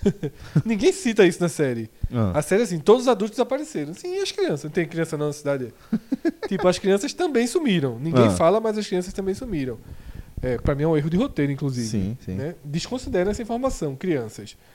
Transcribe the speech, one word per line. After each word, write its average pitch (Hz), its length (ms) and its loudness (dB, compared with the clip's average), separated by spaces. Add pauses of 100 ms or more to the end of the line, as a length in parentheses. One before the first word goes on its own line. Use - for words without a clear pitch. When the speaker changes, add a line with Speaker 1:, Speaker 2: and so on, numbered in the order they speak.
Speaker 1:
<laughs> - 600 0
Ninguém 226 280 2
cita 214 340 4
isso 175 140 0
na 175 80 2
série. 123 420 -2 (220)
Speaker 2:
Ah. 110 260 2
Speaker 1:
A 151 40 2
série, 196 200 2
assim, 175 160 -2
todos 214 240 6
os 247 60 2
adultos 214 280 2
desapareceram. 233 580 -2
Sim, 359 200 -8
e 392 60 -2
as 381 100 -4
crianças? 311 340 -2
Não 151 60 -8
tem 165 160 0
criança 160 300 -4
não 151 120 -2
na 143 40 -2
cidade? 139 400 -4 (180)
<laughs> - 560 -4
Tipo, 185 220 2
as 180 100 4
crianças 202 360 0
também 269 340 0
sumiram. 175 500 0
Ninguém 131 280 4
Speaker 2:
Ah. 107 40 4
Speaker 1:
fala, 180 300 4
mas 220 180 -2
as 208 80 -4
crianças 180 260 -4
também 190 220 -4
sumiram. 147 440 -6 (640)
É, 127 160 0
pra 147 160 0
mim 139 80 -2
é 156 40 2
um 165 100 4
erro 147 140 0
de 170 60 2
roteiro, 180 340 0
inclusive. 135 380 -2
Speaker 2:
Sim, 107 360 -2
sim. - 100 -8
Speaker 1:
Né? 139 280 -6
Desconsidera 180 680 -2
essa 208 120 -4
informação, 226 540 -4
crianças. 120 600 -4 (180)